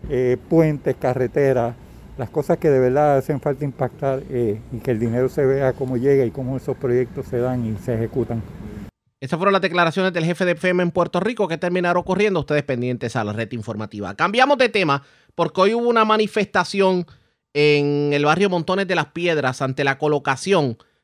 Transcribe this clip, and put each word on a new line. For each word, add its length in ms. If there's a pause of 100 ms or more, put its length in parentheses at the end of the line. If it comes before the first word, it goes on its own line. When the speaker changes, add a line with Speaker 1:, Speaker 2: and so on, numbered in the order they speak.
Speaker 1:
eh, 280 (120)
puentes, 460
carreteras, 800 (420)
las 140
cosas 260
que 140
de 80
verdad 380
hacen 220
falta 240
impactar, 680
eh, 280 (120)
y 80
que 100
el 80
dinero 320
se 160
vea 280
cómo 240
llega 280
y 60
cómo 260
esos 180
proyectos 520
se 100
dan 260
y 140
se 160
ejecutan. 480 (800)
Speaker 2:
Esas 180
fueron 160
las 100
declaraciones 500
del 120
jefe 200
de 80
fema 300
en 80
Puerto 280
Rico 280
que 100
terminaron 420
ocurriendo. 400
Ustedes 220
pendientes 540
a 80
la 100
red 180
informativa. 640
Cambiamos 460
de 100
tema 320 (320)
porque 280
hoy 120
hubo 160
una 160
manifestación 1000 (480)
en 640
el 120
barrio 260
Montones 360
de 60
las 140
Piedras 560
ante 200
la 140
colocación 800 (260)